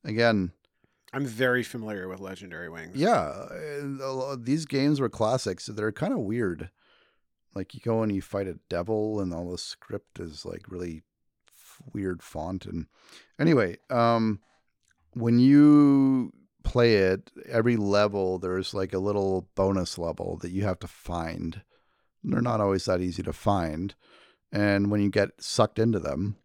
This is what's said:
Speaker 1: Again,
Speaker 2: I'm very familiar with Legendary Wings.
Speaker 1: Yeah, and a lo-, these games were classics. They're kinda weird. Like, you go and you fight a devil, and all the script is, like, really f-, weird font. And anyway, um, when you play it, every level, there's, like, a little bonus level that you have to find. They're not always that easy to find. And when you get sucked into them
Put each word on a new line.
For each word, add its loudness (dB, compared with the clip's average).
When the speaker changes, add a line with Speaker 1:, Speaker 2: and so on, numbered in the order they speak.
Speaker 1:
Again, 2
Speaker 2:
I'm -4
very 0
familiar -8
with -10
Legendary -12
Wings. -14
Speaker 1:
Yeah, 0
and -10
a -8
lo-, -6
these -2
games 0
were 0
classics. -2
They're -4
kinda -4
weird. -4
Like, -10
you -20
go 0
and 0
you -2
fight -6
a -10
devil, -2
and -4
all -8
the -8
script -12
is, -14
like, -12
really -10
f-, -20
weird -6
font. -8
And -8
anyway, 4
um, 2
when 2
you 8
play 4
it, 2
every 2
level, 2
there's, -4
like, -4
a -2
little 0
bonus 0
level -6
that -10
you -2
have -2
to -12
find. -8
They're 0
not 0
always 0
that 0
easy -4
to -6
find. -2
And 2
when 2
you 4
get 0
sucked 0
into 2
them -4